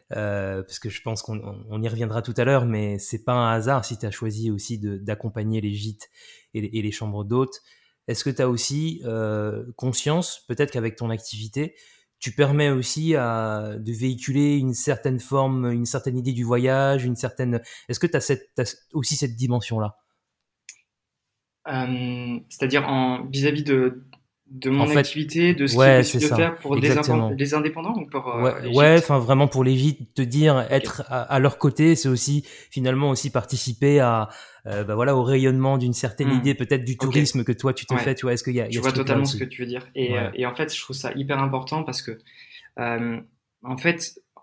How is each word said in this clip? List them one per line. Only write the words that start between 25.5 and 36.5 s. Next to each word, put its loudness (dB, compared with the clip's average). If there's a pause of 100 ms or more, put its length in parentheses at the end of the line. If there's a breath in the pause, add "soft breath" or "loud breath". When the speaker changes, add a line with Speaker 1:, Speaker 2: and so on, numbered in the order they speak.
Speaker 2:
de 2
ce 2
Speaker 1:
ouais, 10
Speaker 2:
qui, 0
Speaker 1:
c'est 0
Speaker 2:
de 4
Speaker 1:
ça. 2
Speaker 2:
faire 2
pour 0
des 4
Speaker 1:
Exactement. 4
Speaker 2:
impan-, -2
les 0
indépendants -2
ou -6
pour, -6
euh, -2
Speaker 1:
Ouais, 0
Speaker 2:
les -6
Speaker 1:
ouais, 10
Speaker 2:
gîtes ? 8
Speaker 1:
enfin, 2
vraiment 4
pour 2
les 4
gîtes, 0
te -2
dire, 4
Speaker 2:
Ok. 0
Speaker 1:
être 0
à, -4
à 0
leur 4
côté, 4
c'est 0
aussi 0 (280 loud breath)
finalement 0
aussi -2
participer 2
à, 4 (360 loud breath)
euh, -4
bah -2
voilà, 2
au 4
rayonnement 4
d'une 2
certaine -2
Speaker 2:
Hmm. 4
Speaker 1:
idée, 2